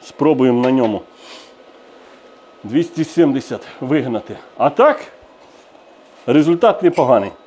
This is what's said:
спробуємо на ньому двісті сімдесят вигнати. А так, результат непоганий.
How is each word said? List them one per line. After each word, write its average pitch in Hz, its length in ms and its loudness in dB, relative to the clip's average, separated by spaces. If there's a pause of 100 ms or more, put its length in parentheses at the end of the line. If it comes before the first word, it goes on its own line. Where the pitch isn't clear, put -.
спробуємо 127 600 0
на 127 80 0
ньому 113 320 0 (1600)
двісті 156 400 -4
сімдесят 135 560 -2 (200)
вигнати. 123 560 -4 (220)
А 135 120 0
так, 269 300 2 (1300)
результат 170 560 2
непоганий. 127 480 0 (160)